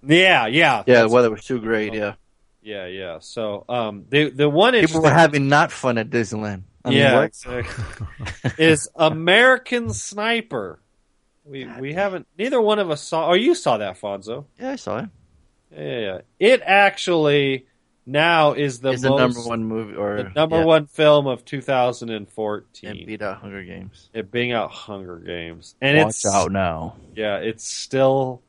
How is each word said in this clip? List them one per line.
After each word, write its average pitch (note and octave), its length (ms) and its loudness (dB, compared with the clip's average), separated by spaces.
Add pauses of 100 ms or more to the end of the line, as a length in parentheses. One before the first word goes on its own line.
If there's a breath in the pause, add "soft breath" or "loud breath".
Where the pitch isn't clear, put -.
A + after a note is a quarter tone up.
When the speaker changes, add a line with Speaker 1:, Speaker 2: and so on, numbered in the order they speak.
Speaker 1:
Yeah, D#3+ 420 4
yeah. B2+ 380 2
Speaker 2:
Yeah, B2+ 100 6
the A#2 80 8
Speaker 1:
That's A2 100 2
Speaker 2:
weather A#2+ 180 4
was G#2+ 140 -10
too B2+ 140 -4
great, G#2+ 340 -2
yeah. G#2 220 -4 (460)
Speaker 1:
Yeah, G2+ 260 -12
yeah. F#2 340 -12
So, G#2+ 480 -8
um, A2 400 -6
the, D3 200 2
the C#3 200 0
one G3 240 4
Speaker 2:
People D#3+ 280 2
were D#3+ 60 6
Speaker 1:
interesting C3+ 120 6
Speaker 2:
having D3 280 4
not D3 240 4
fun B2 260 -2
at A2 120 -4
Disneyland. G#2+ 540 -4 (200)
I A#2+ 60 -6
mean, C3+ 80 4
Speaker 1:
Yeah, C#3 180 6
Speaker 2:
what? C3 100 4
Speaker 1:
exactly. - 1300 -10
<laughs> - 0 -
Is D#3+ 380 2
American G#3+ 960 2
Sniper. G3+ 880 -6 (680)
We, C#3 180 -14
Speaker 2:
God A#2+ 160 -16
Speaker 1:
we C3 100 -8
Speaker 2:
damn. D#3 80 -8
Speaker 1:
haven't, F#3+ 300 -4 (100)
neither B3 220 -2
one G#3+ 200 2
of F#3+ 100 -2
us D3 120 -4
saw, D#3+ 280 -4
oh, F3 40 6
you A#3+ 220 4
saw B2 220 0
that, G2 220 -6
Fonzo. G#2 460 -10 (140)
Speaker 2:
Yeah, B3+ 120 -8
I C#4+ 60 -8
saw G#2 220 -8
it. F#3 100 -10 (640)
Speaker 1:
Yeah, D#3 120 -16
yeah, C3+ 160 -8
yeah. F#2+ 220 -8 (180)
It A#3 260 4
actually D#3 1000 2 (400)
now D3+ 460 4
is C3 260 -4
the C3 140 -2
Speaker 2:
It's B2+ 100 -4
the C3+ 60 2
Speaker 1:
most, C3+ 100 4
Speaker 2:
number B2 280 2
one A#2 180 -4
movie, A2 300 -6
or G2+ 280 -4
Speaker 1:
the F#2+ 120 -10
number D#3+ 220 2
Speaker 2:
yeah. E3 80 2
Speaker 1:
one D#3+ 220 4
film D3 400 4
of B2 180 -6
two C#3 160 -10
thousand B2 500 -2
and G#2 180 -8
fourteen. G#2 640 -8
Speaker 2:
And F2 140 -16
beat G#2+ 160 -12
out G2 160 -8
Hunger G2 260 -14
Games. F#2 500 -18
Speaker 1:
It G#2+ 180 -10
being B2 220 -2
out G#2+ 180 -2
Hunger F#2+ 480 -16
Games. E2+ 640 -14
And C#3 160 2
Speaker 2:
Watch D#3 120 4
Speaker 1:
it's - 160 -6
Speaker 2:
out G2 260 2
now. E2+ 440 -4 (200)
Speaker 1:
Yeah, G#2+ 220 -4
it's G#2+ 300 -8
still C3+ 800 -2